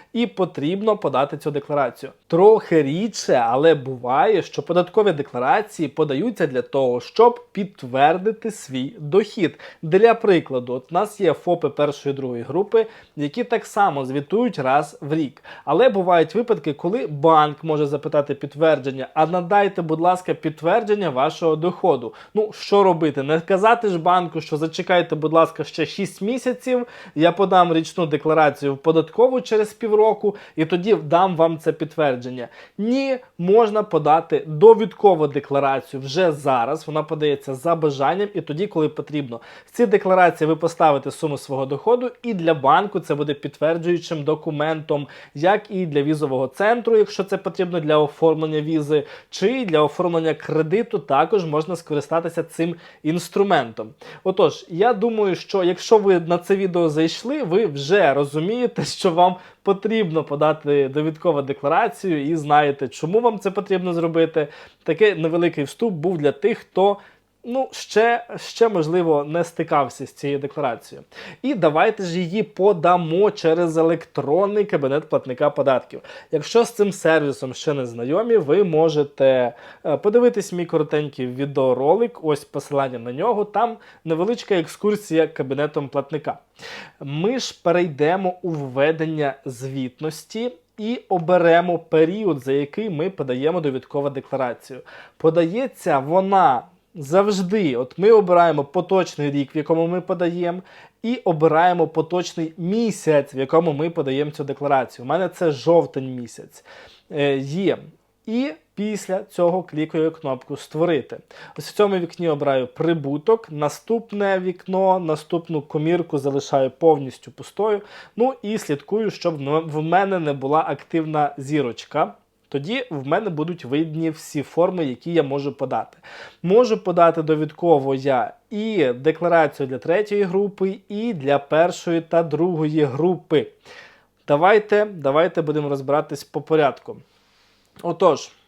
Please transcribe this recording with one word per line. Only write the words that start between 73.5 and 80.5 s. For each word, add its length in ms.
електронний 880
кабінет 440
платника 420
податків. 500
Якщо 320
з 60
цим 220
сервісом 640
ще 200
не 120
знайомі, 500
ви 280
можете, 920
е, 100
подивитись 560